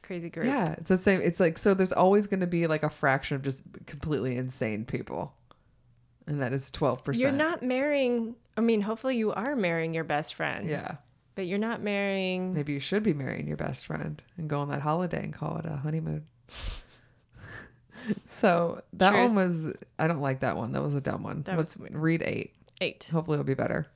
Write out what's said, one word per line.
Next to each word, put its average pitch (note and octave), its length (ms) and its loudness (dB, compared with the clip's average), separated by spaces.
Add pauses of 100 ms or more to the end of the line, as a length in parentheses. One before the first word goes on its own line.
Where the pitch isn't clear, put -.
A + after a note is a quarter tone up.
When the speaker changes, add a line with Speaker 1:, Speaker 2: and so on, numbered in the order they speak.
Speaker 1:
crazy E3+ 280 -8
group. E3+ 160 -2
Speaker 2:
Yeah, A#3+ 280 2
it's - 140 -12
the F#3 100 6
same. F#3 240 4
It's E3 180 2
like, E3 180 6
so G3+ 160 6
there's F#3 180 2
always G3 360 6
gonna F#3+ 180 0
be, E3+ 220 2
like, D#3 160 2
a D3 60 2
fraction C#3 440 2
of C3+ 80 -4
just C3+ 200 -4 (240)
completely C3 500 -2
insane B2 480 -4
people. - 500 -6 (920)
And D3 120 -2
that B2 120 -2
is C3+ 180 -4
twelve B2+ 320 0
percent. - 200 0
Speaker 1:
You're C#4 100 4
not D#4 320 0
marrying, B3+ 720 0 (200)
I A3 40 0
mean, A3+ 220 4
hopefully A3+ 340 -2
you G#3+ 160 2
are C4+ 240 -2
marrying E3 360 0
your D#3+ 120 -2
best D3+ 300 -2
friend. D#3 340 -4
Speaker 2:
Yeah. D3 280 -4 (380)
Speaker 1:
But F#3+ 140 -6
you're G3 100 -2
not A3+ 240 -2
marrying F#3+ 720 0
Speaker 2:
Maybe D3 200 -2
you C#3+ 60 -2
should G3+ 220 0
be G#3 100 2
marrying C#3 360 -4
your D3+ 80 -4
best - 300 -6
friend D#3 360 -6 (140)
and D#3 120 -6
go D3 120 -2
on C#3+ 80 -4
that C#3 140 -4
holiday E3 420 -2
and - 100 -8
call D#3 220 -6
it D#3+ 100 -6
a D#3+ 120 -6
honeymoon. D#3 480 -4 (220)
<laughs> - 80 -18 (1700)
So E3+ 560 2 (120)
that F#3+ 180 8
Speaker 1:
Truth. G3+ 140 6
Speaker 2:
one A3+ 100 4
was, E3+ 360 2 (260)
I D#3+ 100 4
don't D#3+ 120 0
like C3+ 200 0
that A2+ 160 0
one. A#2 160 -4
That C3+ 100 0
was C#3+ 120 0
a C#3 60 0
dumb - 220 -2
one. C#3 200 -6
Speaker 1:
That F3+ 140 -2
Speaker 2:
Let's D#3+ 200 -2
Speaker 1:
was - 140 -14
weird. - 120 -12
Speaker 2:
read E3 220 2
eight. - 280 -4 (280)
Speaker 1:
Eight. - 320 -6
Speaker 2:
Hopefully E3 240 2
it'll C#3+ 80 0
be C3+ 100 0
better. C3+ 420 0